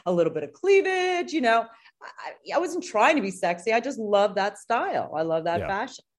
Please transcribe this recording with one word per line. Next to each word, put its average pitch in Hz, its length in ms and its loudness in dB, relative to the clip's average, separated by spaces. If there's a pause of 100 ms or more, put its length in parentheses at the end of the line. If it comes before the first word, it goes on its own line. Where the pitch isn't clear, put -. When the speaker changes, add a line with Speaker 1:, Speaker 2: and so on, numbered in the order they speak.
Speaker 1:
a 180 60 0
little 170 200 2
bit 151 100 -4
of 143 120 -10
cleavage, 370 800 2
you 302 80 0
know. 226 240 2 (360)
I, - 40 -16 (460)
I, - 40 2
I - 20 4
wasn't 349 240 -4
trying 247 340 2
to 247 60 0
be 190 80 -4
sexy. 180 440 -2
I 240 60 4
just 233 180 -6
love 202 380 2
that 202 220 -2
style. 233 560 -4
I 151 80 -2
love 160 220 -2
that 170 160 -2
Speaker 2:
Yeah. 160 80 -6
Speaker 1:
fashion, 208 340 -6 (160)